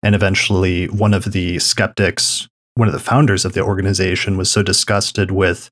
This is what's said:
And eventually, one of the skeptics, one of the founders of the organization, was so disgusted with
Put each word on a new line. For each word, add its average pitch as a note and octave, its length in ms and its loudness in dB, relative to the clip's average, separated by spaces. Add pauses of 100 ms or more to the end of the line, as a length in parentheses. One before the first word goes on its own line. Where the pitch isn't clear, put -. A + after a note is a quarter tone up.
And G#2 100 4
eventually, F#2+ 720 0
one G#2 260 2
of G2+ 180 -2
the F2+ 280 -2
skeptics, - 880 -2 (280)
one A2+ 120 4
of E2 60 0
the C2 60 -4
founders A#2 460 2
of F#2+ 80 -4
the F#2+ 80 -2
organization, F#2+ 760 0
was F#2+ 140 -2
so G#2+ 100 2
disgusted F#2+ 720 0
with F#2+ 400 0